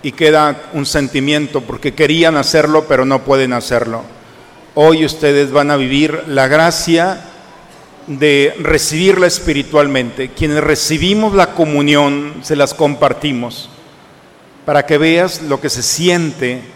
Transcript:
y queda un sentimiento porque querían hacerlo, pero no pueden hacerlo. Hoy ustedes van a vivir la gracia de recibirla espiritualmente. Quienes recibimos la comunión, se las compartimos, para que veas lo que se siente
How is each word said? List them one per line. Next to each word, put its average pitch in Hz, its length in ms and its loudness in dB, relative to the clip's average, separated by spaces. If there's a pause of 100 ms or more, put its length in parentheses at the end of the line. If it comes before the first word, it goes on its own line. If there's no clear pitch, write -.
y 156 80 -6
queda 151 600 2
un 143 120 -4
sentimiento 143 760 -2
porque 120 340 -8
querían 160 420 2
hacerlo, 151 500 2
pero 131 160 2
no 135 200 0
pueden 135 280 2
hacerlo. 117 520 -4 (720)
Hoy 156 280 4
ustedes 143 480 0
van 147 200 2
a 147 40 2
vivir 143 520 -2
la 135 200 0
gracia 165 800 0 (800)
de 143 540 2
recibirla 170 680 2
espiritualmente. 139 1040 -2
Quienes 151 340 -2
recibimos 175 720 0
la 185 220 2
comunión, 147 880 0
se 156 120 -2
las 143 200 0
compartimos, 139 920 -2 (960)
para 147 200 2
que 147 140 2
veas 170 420 0
lo 139 180 -4
que 147 100 -6
se 127 120 -6
siente 156 800 -2 (140)